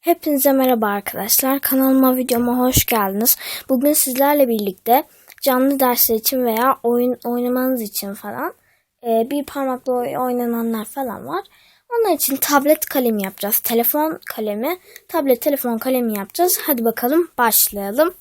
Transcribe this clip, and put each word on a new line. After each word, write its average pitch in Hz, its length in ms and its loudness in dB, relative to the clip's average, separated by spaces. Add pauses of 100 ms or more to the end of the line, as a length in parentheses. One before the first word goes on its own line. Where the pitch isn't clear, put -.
Hepinize 294 460 2
merhaba 254 340 2
arkadaşlar. 208 720 -2
Kanalıma, 262 560 4
videoma 247 420 0
hoş 254 280 2
geldiniz. 208 500 0 (320)
Bugün 262 240 2
sizlerle 277 560 2
birlikte 226 560 0 (380)
canlı 269 380 2
dersler 247 360 2
için 254 280 -2
veya 240 380 0
oyun 240 420 0
oynamanız 247 580 -2
için 202 320 -8
falan, 247 400 -8 (480)
e, 226 280 0
bir 285 140 -2
parmakla 262 480 -4
oy-, 240 260 -2
oynananlar 233 680 -2
falan 226 420 -8
var. 339 180 -6 (440)
Onun 453 260 2
için 269 220 -2
tablet 285 500 2
kalemi 233 360 0
yapacağız. 196 360 -4
Telefon 294 680 0
kalemi, 220 520 -4 (300)
tablet 277 340 0
telefon 247 360 0
kalemi 240 400 -2
yapacağız. 339 440 0
Hadi 233 220 -2
bakalım 262 540 0
başlayalım. 226 840 2